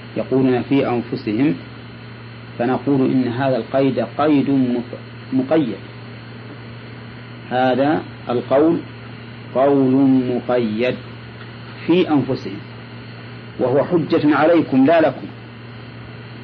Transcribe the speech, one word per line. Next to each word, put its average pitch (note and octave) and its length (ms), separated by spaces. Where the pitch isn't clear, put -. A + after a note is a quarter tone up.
يقولون B2+ 460
في C3 260
أنفسهم، A#2 640
فنقول C3 520
إن B2+ 180
هذا C3 280
القيد C3 440
قيد C#3+ 320
مق-، B2 480
مقيد، C3 440
هذا B2+ 520
القول C3+ 500
قول C3+ 380
مقيد A#2+ 600
في E3 240
أنفسهم، B2 500
وهو B2+ 260
حجة D#3 520
عليكم D3 500
لا E3 140
لكم، D3+ 260